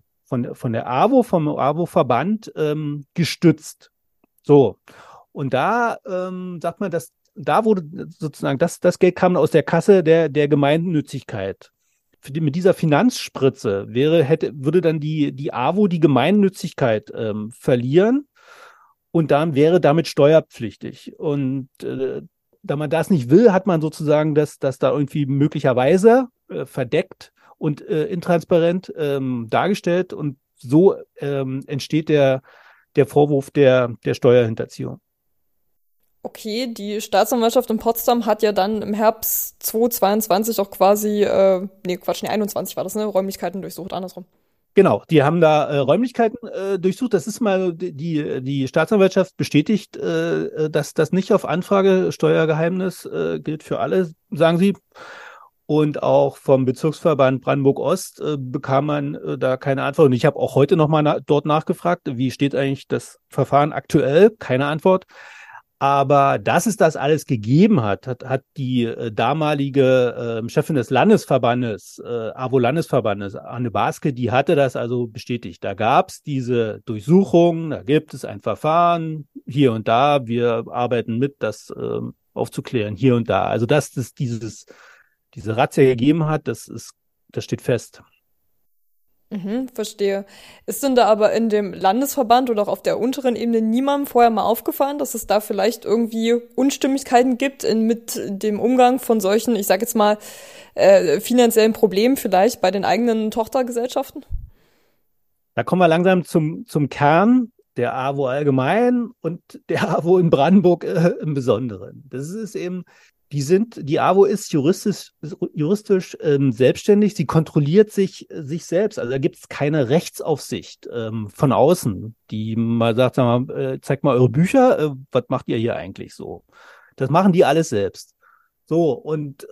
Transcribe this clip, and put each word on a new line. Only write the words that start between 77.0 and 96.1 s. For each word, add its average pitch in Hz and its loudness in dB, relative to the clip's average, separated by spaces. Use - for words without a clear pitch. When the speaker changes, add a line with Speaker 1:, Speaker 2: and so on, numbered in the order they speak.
Speaker 1:
da 104 -10
gibt 151 -2
es 131 -14
ein 104 -12
Verfahren, 160 -2
hier 127 2
und 110 -6
da, 131 2
wir 117 -2
arbeiten 120 -4
mit, 139 -4
das, - -8
ähm, 117 -8
aufzuklären, 113 -6
hier 131 2
und 113 0
da. 95 0
Also 113 -2
dass 143 -2
es 120 -10
dieses, 117 -8
diese 107 -6
Razzia 143 2
gegeben 135 2
hat, 156 -4
das 117 -10
ist, - -18
das - -8
steht - -6
fest. - -6
Speaker 2:
Mhm, 214 -8
verstehe. 196 -4
Ist 214 -6
denn 269 0
da 233 4
aber 208 4
in 226 0
dem 208 -2
Landesverband 240 0
oder 208 0
auch 202 -2
auf 190 -6
der - -2
unteren 254 -2
Ebene 226 0
niemandem 269 0
vorher 240 4
mal 220 -2
aufgefallen, 285 -2
dass 254 -6
es - -10
da 202 2
vielleicht 208 -2
irgendwie 226 0